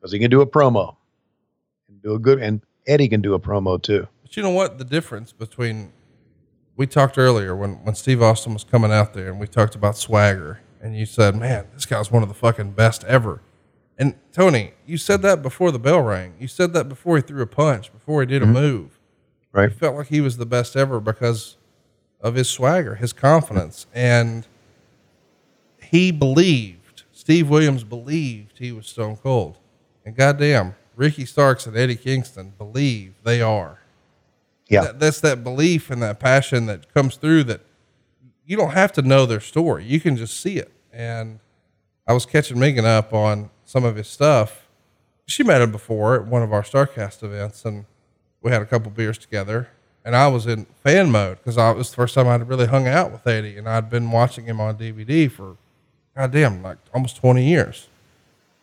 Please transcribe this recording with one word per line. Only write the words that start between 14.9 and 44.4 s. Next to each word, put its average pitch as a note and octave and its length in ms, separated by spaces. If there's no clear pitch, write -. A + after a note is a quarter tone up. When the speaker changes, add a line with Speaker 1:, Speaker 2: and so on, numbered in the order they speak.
Speaker 2:
said G3+ 260
that F#3+ 180
before D#3+ 300
the B2+ 80
bell D3 220
rang. F#2 380
You B2+ 80
said F3 240
that E3+ 160
before D#3 300
he C#3 40
threw C#3+ 200
a A#2 60
punch, D3 440
before D3 300
he C3 40
did C3 160
Speaker 1:
Mm-hmm. A2+ 140
Speaker 2:
a C3 60
move. A#2 380
Speaker 1:
Right. G2+ 180
Speaker 2:
You G2+ 60
felt D3 220
like D3 100
he D3+ 140
was B2+ 160
the B2 80
best A#2+ 320
ever C3+ 240
because A2 560
of A#2 140
his C3 140
swagger, C3 460
his A#2 160
confidence. A#2 840
And A#2 540
he F3+ 300
believed, C#3 1000
Steve D#3 380
Williams D3 340
believed A#2+ 760
he B2 140
was A2 160
Stone A2 300
Cold. A2 400
And A2 100
goddamn, C#3 600
Ricky C#3+ 300
Starks C3+ 400
and A2 120
Eddie B2 180
Kingston A#2 600
believe G#2+ 560
they A#2 180
are. G#2 380
Speaker 1:
Yeah. G2+ 140
Speaker 2:
That, A#2 180
that's D3+ 220
that C3 220
belief D3 460
and B2 140
that G#2 160
passion C3 480
that G2+ 260
comes C3+ 220
through D#3 300
that A#2 160
you E3+ 120
don't D#3 140
have F#3+ 220
to D#3 80
know C3+ 240
their A2+ 140
story. C#3 460
You C#3 140
can D#3 180
just A2+ 220
see G3 180
it. - 140
And A2+ 480
I A#2 60
was B2 120
catching C#3+ 340
Megan C3 260
up A2 280
on G#2+ 360
some C3 180
of A2+ 120
his G#2+ 120
stuff. C#3 600